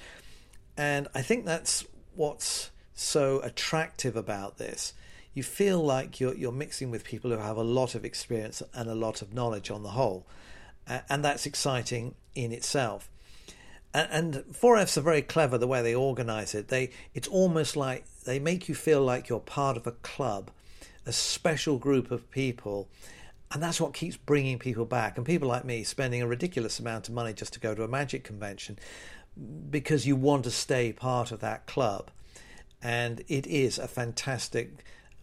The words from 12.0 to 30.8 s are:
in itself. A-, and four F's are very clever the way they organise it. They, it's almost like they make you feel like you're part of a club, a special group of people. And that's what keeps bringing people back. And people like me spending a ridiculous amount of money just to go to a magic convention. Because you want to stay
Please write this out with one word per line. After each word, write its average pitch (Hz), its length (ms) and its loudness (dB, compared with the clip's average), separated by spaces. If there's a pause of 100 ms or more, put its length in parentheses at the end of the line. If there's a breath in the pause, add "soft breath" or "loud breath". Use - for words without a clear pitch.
in 120 180 -2
itself. 117 560 -2 (880 loud breath)
A-, 151 180 2
and 156 400 0
four 240 240 10
F's 185 220 4
are - 20 4
very 147 220 6
clever 127 360 4
the 120 80 4
way 127 160 2
they 117 120 4
organise 117 600 0
it. 104 140 -2
They, 127 220 2 (240 loud breath)
it's - 140 -4
almost 175 480 4
like 131 280 0 (200)
they 127 140 0
make 175 300 0
you - 80 -2
feel 147 260 6
like 127 260 2
you're 113 120 0
part 139 360 0
of 117 100 -8
a 117 60 -2
club, 104 580 -4 (540 loud breath)
a 123 80 -4
special - 640 2
group 135 320 2
of 120 200 -6
people. 120 580 -2 (640 loud breath)
And 147 100 -2
that's - 180 0
what 147 140 0
keeps - 220 -6
bringing 135 420 2
people 117 260 -2
back. 113 320 0
And 123 100 -4
people 165 220 2
like 123 160 0
me 117 200 -4
spending 123 380 -2
a 120 60 0
ridiculous 123 500 -2
amount 113 300 -6
of 117 60 -8
money 117 180 -2
just - 220 -8
to - 60 -16
go 110 140 -2
to 110 100 -2
a 110 40 -4
magic 135 340 -2
convention. 101 560 -10 (920 loud breath)
Because 143 360 2
you 139 100 6
want 135 280 6
to 123 60 0
stay 120 420 2